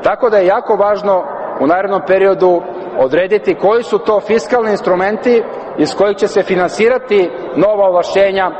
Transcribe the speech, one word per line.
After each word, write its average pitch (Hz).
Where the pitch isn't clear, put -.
Tako 214
da 214
je 180
jako 214
važno 196
u 135
narednom 190
periodu 185
odrediti 180
koji 226
su 214
to 208
fiskalni 220
instrumenti 208
iz 151
kojih 202
će 208
se 190
finansirati 196
nova 202
ovlašćenja 190